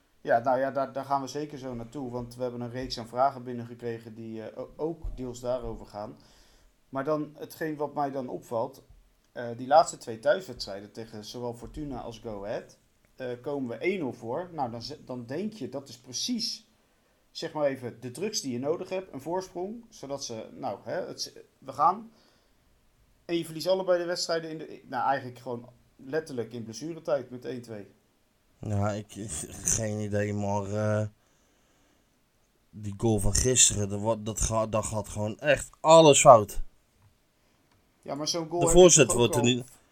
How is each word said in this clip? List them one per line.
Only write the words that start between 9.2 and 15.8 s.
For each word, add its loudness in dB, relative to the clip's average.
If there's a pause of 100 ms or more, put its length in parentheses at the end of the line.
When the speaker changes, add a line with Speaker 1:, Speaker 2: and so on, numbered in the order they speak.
Speaker 1:
eh, -10 (100)
die -10
laatste 6
twee -10
thuiswedstrijden -4
tegen -12
zowel -8
Fortuna -10
als -12
Go -10
Ahead, -10 (380)
eh, -10 (140)
komen -6
we -8
één 0
nul -4
voor. -8
Nou, -4
dan -10
ze-, -14
dan -12
denk -6
je, -10
dat -12